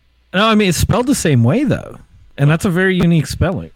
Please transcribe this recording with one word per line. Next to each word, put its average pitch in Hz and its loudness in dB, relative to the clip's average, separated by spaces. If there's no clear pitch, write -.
No, 202 0
I 220 2
mean, 208 2
it's 156 -2
spelled 240 0
the 277 0
same 131 2
way, 175 2
though. - -4
And 143 2
that's 165 0
a 208 0
very 185 0
unique 170 2
spelling. 104 -4